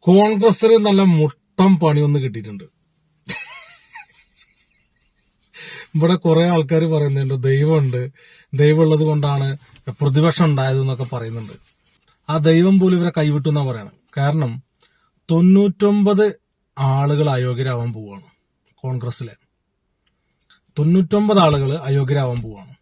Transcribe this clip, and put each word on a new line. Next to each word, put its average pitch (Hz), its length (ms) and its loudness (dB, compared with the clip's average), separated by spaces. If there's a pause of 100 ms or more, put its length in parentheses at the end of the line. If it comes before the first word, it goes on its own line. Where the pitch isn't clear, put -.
കോൺഗ്രസിന് 214 760 4 (100)
നല്ല 196 160 2
മുട്ടം 180 760 2
പണി 151 220 2
ഒന്ന് 147 180 0
കിട്ടിയിട്ടുണ്ട്. 107 460 -10 (3250)
ഇവിടെ 165 200 0
കുറെ 165 340 0
ആൾക്കാര് 160 380 0
പറയുന്നുണ്ട്, 139 560 -2
ദൈവമുണ്ട്, 135 680 0 (440)
ദൈവം 151 260 4
ഉള്ളത് 156 220 2
കൊണ്ടാണ് 143 540 -2 (440)
പ്രതിപക്ഷം 151 440 2
ഉണ്ടായത് 135 360 0
എന്നൊക്കെ 131 320 -4
പറയുന്നുണ്ട്. 113 400 -10 (760)
ആ 151 80 -2
ദൈവം 165 420 4
പോലും 185 180 4
ഇവരെ 175 220 0
കൈവിട്ടു 151 300 0
എന്നാ 147 160 0
പറയണത്. 110 360 -10 (160)
കാരണം 143 460 -2 (680)
തൊണ്ണൂറ്റൊമ്പത് 202 960 2 (520)
ആളുകൾ 143 520 0
അയോഗ്യരാവാൻ 123 600 -4
പോവാണ് 101 360 -18 (460)
കോൺഗ്രസിലെ. 123 600 -10 (1400)
തൊണ്ണൂറ്റൊമ്പത് 190 600 2
ആളുകൾ 143 360 2
അയോഗ്യരാവാൻ 139 680 -4
പോവാണ്. 110 400 -18